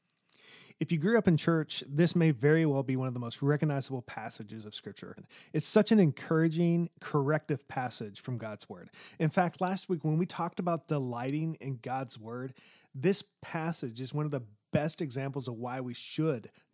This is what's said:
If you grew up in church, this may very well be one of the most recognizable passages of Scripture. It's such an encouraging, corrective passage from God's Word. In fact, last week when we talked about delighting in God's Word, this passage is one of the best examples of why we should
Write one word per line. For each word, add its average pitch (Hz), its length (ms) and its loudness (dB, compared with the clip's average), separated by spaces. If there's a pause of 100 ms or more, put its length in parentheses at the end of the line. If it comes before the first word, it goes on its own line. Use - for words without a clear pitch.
(800)
If 156 120 -2
you 170 60 2
grew 208 220 4
up 208 80 2
in 165 100 6
church, 160 500 0
this 156 280 4
may 165 160 6
very 147 340 4
well 139 160 2
be 131 140 0
one 131 120 -2
of 127 60 -4
the 123 60 -4
most 117 240 -6
recognizable 139 580 0
passages 110 640 -10
of 107 80 -14
Scripture. - 420 -10 (380)
It's 156 140 4
such 214 240 6
an 220 80 8
encouraging, 170 880 2 (100)
corrective 147 680 -2
passage 120 520 -8
from 123 200 -6
God's 107 280 -10
Word. 90 220 -16 (300)
In 160 100 4
fact, 175 320 0
last 185 260 -2
week 170 160 -2
when 156 140 2
we 180 80 2
talked 170 340 -6
about 170 280 -2
delighting 139 760 -2
in 131 160 -6
God's 123 400 -6
Word, 120 380 -10 (400)
this 175 280 2 (200)
passage 156 580 -6
is 131 140 -6
one 151 100 0
of 151 60 -4
the 139 100 -2 (300)
best 156 300 0
examples 135 460 -4
of 120 80 -8
why 123 260 -6
we 123 120 -6
should 139 560 -2 (240)